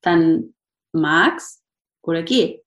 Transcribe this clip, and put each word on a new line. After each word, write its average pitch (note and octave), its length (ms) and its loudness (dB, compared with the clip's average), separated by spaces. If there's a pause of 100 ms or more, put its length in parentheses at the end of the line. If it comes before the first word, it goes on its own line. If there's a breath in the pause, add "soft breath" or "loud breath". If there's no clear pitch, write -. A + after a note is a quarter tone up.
dann E3 520 0 (380)
mag's E3 680 -2 (400)
oder E3 220 -4
geh. A#3 420 -2